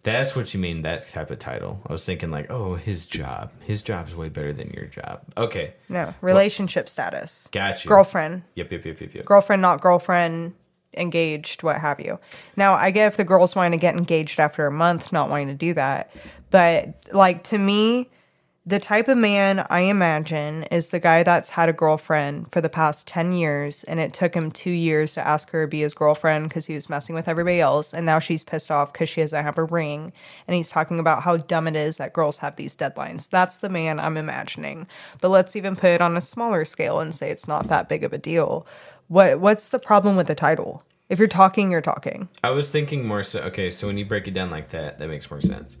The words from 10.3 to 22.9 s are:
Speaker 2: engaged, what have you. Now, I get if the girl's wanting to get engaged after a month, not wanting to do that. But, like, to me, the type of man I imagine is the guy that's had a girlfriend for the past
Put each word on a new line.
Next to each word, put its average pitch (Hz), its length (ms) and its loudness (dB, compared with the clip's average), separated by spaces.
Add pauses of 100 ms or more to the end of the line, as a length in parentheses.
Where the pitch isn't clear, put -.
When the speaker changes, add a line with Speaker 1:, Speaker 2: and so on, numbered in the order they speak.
Speaker 2:
engaged, 165 680 -2
what 156 200 0
have 147 180 -2
you. - 180 -6 (380)
Now, 196 160 6
I 185 180 4
get 214 180 4
if 208 100 0
the 202 60 2
girl's 185 300 6
wanting 175 180 2
to 165 60 0
get 170 180 2
engaged 165 440 0
after 151 260 2
a 139 60 0
month, 165 400 0
not 151 160 0
wanting 143 200 -2
to 139 60 -8
do 165 200 -2
that. 139 360 -2 (380)
But, 170 460 4 (180)
like, 180 320 4
to 214 140 -2
me, 214 500 2 (580)
the 190 120 0
type 220 300 0
of 254 100 4
man 202 500 2
I 175 120 2
imagine 160 840 0
is 170 240 -2
the 175 100 -4
guy 165 240 6
that's 170 280 2
had 165 180 2
a 165 60 2
girlfriend 151 760 0
for 170 120 0
the 160 80 -2
past 156 360 -2